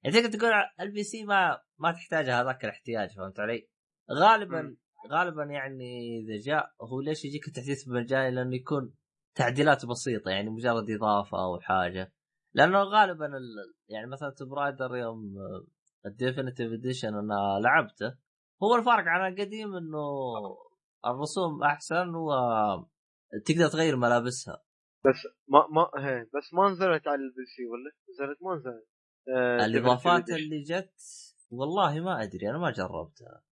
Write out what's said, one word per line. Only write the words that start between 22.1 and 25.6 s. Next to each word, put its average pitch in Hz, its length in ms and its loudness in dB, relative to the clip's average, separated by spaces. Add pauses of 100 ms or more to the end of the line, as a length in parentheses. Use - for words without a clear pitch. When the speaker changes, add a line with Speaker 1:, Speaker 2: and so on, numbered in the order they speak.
Speaker 1:
وتقدر 127 1600 0
تغير 160 240 2
ملابسها. 120 680 2 (420)
Speaker 2:
بس 135 220 4 (220)
ما، 143 220 8